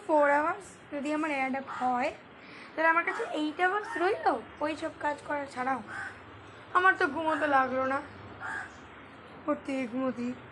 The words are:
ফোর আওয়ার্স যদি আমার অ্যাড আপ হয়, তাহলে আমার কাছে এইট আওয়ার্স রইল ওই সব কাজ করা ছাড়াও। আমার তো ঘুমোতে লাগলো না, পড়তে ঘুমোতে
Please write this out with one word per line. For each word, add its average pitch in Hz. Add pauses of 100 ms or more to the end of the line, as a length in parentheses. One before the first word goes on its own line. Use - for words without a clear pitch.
ফোর 294
আওয়ার্স 320
যদি 294
আমার 302
অ্যাড 269
আপ 269
হয়, 254 (640)
তাহলে 320
আমার 330
কাছে 370
এইট 302
আওয়ার্স 381
রইল 349 (200)
ওই 311
সব 302
কাজ 294 (100)
করা 285
ছাড়াও। 262 (920)
আমার 370
তো 370
ঘুমোতে 302
লাগলো 262
না, 269 (1400)
পড়তে 269
ঘুমোতে 247 (180)